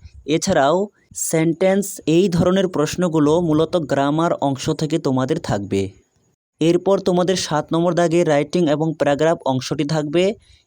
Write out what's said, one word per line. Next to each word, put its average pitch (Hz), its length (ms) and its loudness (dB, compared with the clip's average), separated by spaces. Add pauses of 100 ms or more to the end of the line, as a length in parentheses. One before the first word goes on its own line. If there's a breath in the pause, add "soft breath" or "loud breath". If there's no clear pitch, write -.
(260 soft breath)
এছাড়াও 160 500 2 (540 soft breath)
সেন্টেন্স, 180 560 2 (200)
এই 170 200 4 (100)
ধরনের 185 380 2
প্রশ্নগুলো 151 640 0
মূলত 160 340 0 (180)
গ্রামার 147 480 0
অংশ 135 240 -4 (160)
থেকে 160 180 -2
তোমাদের 131 400 -2 (100)
থাকবে। 98 340 -2 (800)
এরপর 175 360 2 (120)
তোমাদের 180 280 2
সাত 151 280 -4 (100)
নম্বর 170 200 0
দাগে 170 300 2
রাইটিং 151 380 0 (120)
এবং 156 140 -2 (100)
প্যারাগ্রাফ 151 400 2 (140)
অংশটি 135 320 -4 (100)
থাকবে। 156 300 0 (420 soft breath)